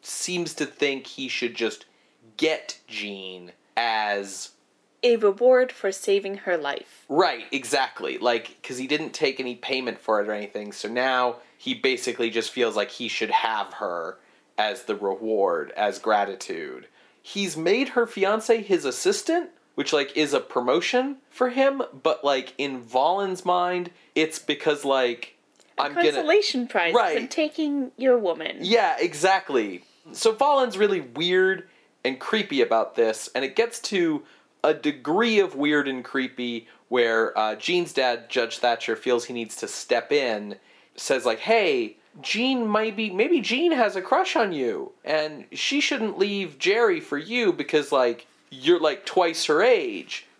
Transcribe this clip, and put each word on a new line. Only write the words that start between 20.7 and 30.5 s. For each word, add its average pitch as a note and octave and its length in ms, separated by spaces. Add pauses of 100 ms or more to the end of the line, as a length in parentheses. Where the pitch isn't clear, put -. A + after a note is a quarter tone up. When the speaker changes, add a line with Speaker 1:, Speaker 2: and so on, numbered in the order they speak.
Speaker 1:
for B3+ 200
him, C4+ 320 (100)
but, - 320
like, C3+ 340
in C#3 240
Vahlen's F3 600
mind, F3+ 480 (240)
it's D#3 240
because, C#3+ 460
like, B2+ 500 (420)
Speaker 2:
A - 40
Speaker 1:
I'm C#4+ 120
gonna E4+ 160
Speaker 2:
consolation D4+ 600
prize E3+ 240
Speaker 1:
Right. G3 260
Speaker 2:
for A#3 80
taking D4+ 720
your B3 200
woman. E3 440
Speaker 1:
Yeah, F#3 360
exactly. D3 840 (300)
So A3+ 200
Vahlen's C4 440